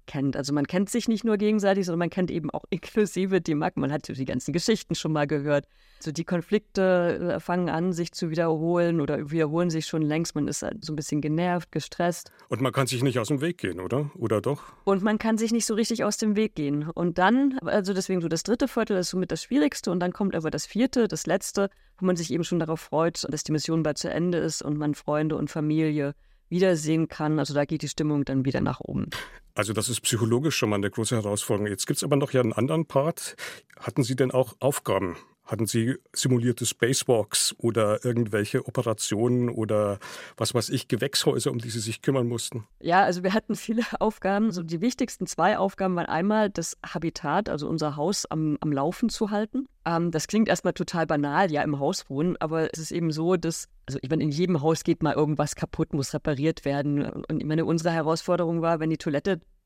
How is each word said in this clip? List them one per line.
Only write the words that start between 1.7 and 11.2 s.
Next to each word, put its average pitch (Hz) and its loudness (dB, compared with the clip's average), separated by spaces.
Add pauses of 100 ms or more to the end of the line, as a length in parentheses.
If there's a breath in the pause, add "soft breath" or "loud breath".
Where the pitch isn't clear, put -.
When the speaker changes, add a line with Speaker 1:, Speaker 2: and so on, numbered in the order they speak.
Speaker 1:
sondern 175 0
man 170 2
kennt 180 0
eben 151 -4
auch - -6
inklusive 190 0
die 165 0
Macken. 156 -2
Man 139 0
hat 151 -4
so 156 -8
die 131 -4
ganzen - -4
Geschichten 170 0
schon 160 -2
mal 147 2
gehört. 143 2 (360 soft breath)
So 156 -6
die 165 -4
Konflikte, 175 2
äh, - -2
fangen 180 -2
an, 175 0
sich 170 -4
zu 170 -4
wiederholen 165 2
oder 143 -2
wiederholen 165 2
sich 160 -2
schon 160 -2
längst. 156 0
Man 147 0
ist - -4
halt - -6
so 156 -6
ein - -6
bisschen 151 -4
genervt, 170 0